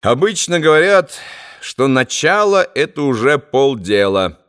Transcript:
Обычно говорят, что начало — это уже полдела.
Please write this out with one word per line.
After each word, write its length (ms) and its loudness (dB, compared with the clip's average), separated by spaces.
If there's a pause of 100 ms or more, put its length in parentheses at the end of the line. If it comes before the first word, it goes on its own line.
Обычно 580 -2
говорят, 520 2 (480)
что 280 -4
начало — 760 0 (100)
это 260 -4
уже 360 0
полдела. 1120 0